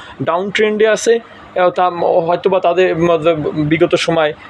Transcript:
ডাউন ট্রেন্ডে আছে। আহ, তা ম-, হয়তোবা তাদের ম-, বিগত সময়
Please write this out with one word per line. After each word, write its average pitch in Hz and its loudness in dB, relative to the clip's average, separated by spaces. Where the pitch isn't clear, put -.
ডাউন 175 -2
ট্রেন্ডে 214 0
আছে। 226 2
আহ, 180 2
তা 180 0
ম-, 170 -4
হয়তোবা 175 0
তাদের 175 0
ম-, 170 2
বিগত 160 0
সময় 160 0